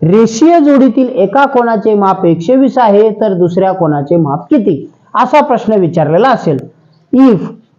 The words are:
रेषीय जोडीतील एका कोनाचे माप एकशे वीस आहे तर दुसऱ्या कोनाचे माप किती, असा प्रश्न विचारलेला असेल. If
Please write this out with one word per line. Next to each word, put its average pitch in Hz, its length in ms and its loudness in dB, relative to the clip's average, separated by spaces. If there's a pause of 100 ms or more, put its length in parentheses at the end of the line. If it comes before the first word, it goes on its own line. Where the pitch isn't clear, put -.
रेषीय 226 580 2
जोडीतील 269 480 2 (140)
एका 269 240 0
कोनाचे 233 480 -2
माप 190 320 0
एकशे 170 300 0
वीस 262 220 0
आहे 220 320 2 (100)
तर 214 180 -2
दुसऱ्या 180 340 0
कोनाचे 156 440 -2
माप 147 340 -4
किती, 208 260 0 (460)
असा 269 220 2
प्रश्न 220 360 -2
विचारलेला 165 500 0
असेल. 170 280 -2 (540)
If 247 340 2 (320)